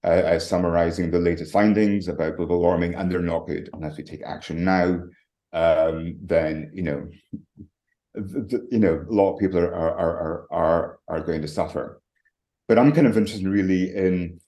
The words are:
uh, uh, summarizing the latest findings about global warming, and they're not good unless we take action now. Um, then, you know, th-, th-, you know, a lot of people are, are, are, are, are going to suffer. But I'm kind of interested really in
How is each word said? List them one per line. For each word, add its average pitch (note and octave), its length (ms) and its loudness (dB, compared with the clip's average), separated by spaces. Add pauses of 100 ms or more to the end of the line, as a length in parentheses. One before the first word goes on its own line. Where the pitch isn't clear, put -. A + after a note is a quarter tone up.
uh, - 40 0
uh, E2+ 320 2
summarizing E2+ 720 0
the F2 80 2
latest E2+ 320 -2
findings G2+ 560 2
about D#2 300 -4
global F2 220 0
warming, F2 360 2
and F2+ 160 -2
they're F2+ 80 0
not E2 280 -4
good D#2+ 260 -8
unless D2+ 240 -10
we - 60 -12
take - 200 -14
action - 400 -8
now. F2+ 380 2 (520)
Um, E2 680 0
then, D#2 520 -2
you F#2 100 -8
know, D2 240 -4 (1080)
th-, G#2 340 -8
th-, B2 120 -2 (100)
you A#2 80 2
know, E2+ 280 4
a A2+ 60 -6
lot G2 200 4
of - 60 -10
people F#2+ 200 2
are, - 140 0
are, - 240 -2
are, E2 540 -2
are, E2 560 0
are D#2+ 140 -4
going D#2+ 200 -4
to D2+ 60 -6
suffer. - 540 -6 (680)
But A2+ 120 6
I'm C#3 120 8
kind D3+ 160 4
of A2 100 4
interested G2+ 300 -2
really F#2+ 480 2
in F2+ 520 0